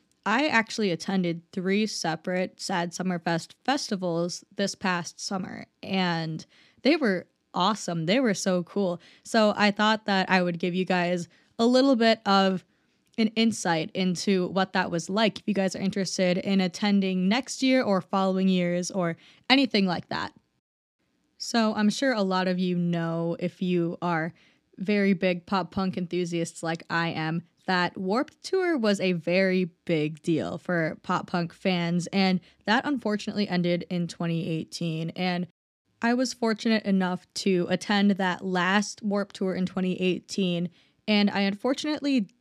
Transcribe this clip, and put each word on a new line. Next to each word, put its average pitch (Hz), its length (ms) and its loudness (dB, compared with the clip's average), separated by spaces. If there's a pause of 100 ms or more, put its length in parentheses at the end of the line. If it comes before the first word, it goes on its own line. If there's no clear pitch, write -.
(260)
I 240 220 2
actually 220 440 0
attended 170 640 -2
three 196 340 0
separate 180 720 -4
Sad 175 320 -4
Summerfest 175 640 -4 (100)
festivals 180 800 -4 (120)
this 196 200 -4
past 175 460 -4
summer, 185 440 -8 (160)
and 165 640 -2 (360)
they 302 160 4
were 208 300 -2 (260)
awesome. 175 520 -2
They 202 140 2
were 233 160 2
so 185 280 0
cool. 175 380 -2 (220)
So 214 340 2
I 208 140 4
thought 214 340 0
that 190 240 0
I 185 140 4
would 175 160 -2
give 175 160 -2
you 185 100 -2
guys 175 420 0 (300)
a 233 80 2
little 254 300 6
bit 226 300 4
of 196 380 4 (540)
an 226 120 2
insight 208 640 0
into 185 540 2
what 190 240 0
that 185 180 0
was 170 180 -4
like 208 300 0
if - 80 -20
you 208 80 0
guys 190 200 0
are - 60 -8
interested 185 560 0
in 196 240 0
attending 190 680 0
next 247 360 -2
year 262 180 4
or 202 180 2
following 190 480 0
years 180 440 0
or 170 260 -2 (320)
anything 247 380 4
like 180 220 -6
that. - 240 -6 (1040)
So 220 340 0
I'm 208 160 2
sure 262 240 0
a 220 80 0
lot 185 260 0
of 180 120 0
you 180 180 0
know, 170 640 -2
if - 200 -6
you 175 440 0
are 170 300 -2 (440)
very 202 360 2
big 180 340 -2
pop 185 240 -2
punk 190 260 -2
enthusiasts 170 640 -4
like 165 300 -6
I 170 160 0
am, 160 340 -4 (240)
that 180 320 0
Warped 208 460 -4
Tour 359 340 0
was 208 220 2
a 185 140 0
very 185 580 0 (140)
big 156 360 -2
deal 131 380 -2
for 165 420 -2
pop - 260 -4
punk 170 260 -4
fans, 175 600 -2
and 190 260 2 (260)
that 226 200 0
unfortunately 208 640 -4
ended 175 400 0
in 175 180 -2
twenty 170 400 -4
eighteen, 165 680 -6
and 175 320 -2 (540)
I 233 120 2
was 247 180 0
fortunate 220 540 0
enough 185 400 0 (100)
to 180 340 2
attend 202 420 2
that 190 340 -2
last 185 560 0
Warped 202 340 -4
Tour 185 200 -2
in 185 100 0
twenty 185 340 -2
eighteen, 175 720 -2 (380)
and 208 220 4
I 196 120 0
unfortunately 254 840 0 (140)